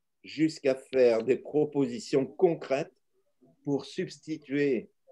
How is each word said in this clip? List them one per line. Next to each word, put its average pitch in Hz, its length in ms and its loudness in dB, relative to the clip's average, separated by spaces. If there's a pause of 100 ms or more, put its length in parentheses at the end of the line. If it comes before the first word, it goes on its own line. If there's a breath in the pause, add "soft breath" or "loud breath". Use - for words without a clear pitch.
(240)
jusqu'à 147 520 -2
faire 120 480 2
des 120 120 4
propositions 139 920 0
concrètes 156 680 -2 (720)
pour 139 200 -2
substituer 143 1040 -4 (220)